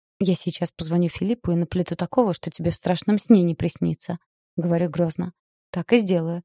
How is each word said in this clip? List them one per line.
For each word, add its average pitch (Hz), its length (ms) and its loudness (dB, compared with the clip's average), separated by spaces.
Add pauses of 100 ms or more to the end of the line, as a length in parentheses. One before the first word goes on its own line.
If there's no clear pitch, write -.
(180)
"Я 185 160 2
сейчас - 360 -4
позвоню 170 380 0
Филиппу 196 440 -4
и 170 40 2
наплету 170 380 -2
такого, 190 380 0
что - 180 -6
тебе 165 200 -2
в 165 60 -6
страшном 180 420 0
сне 202 240 6
не 170 120 2
приснится". 170 640 -4 (380)
Говорю 170 320 0
грозно. 170 440 -2 (380)
"Так - 220 -2
и 240 60 6
сделаю. 175 460 0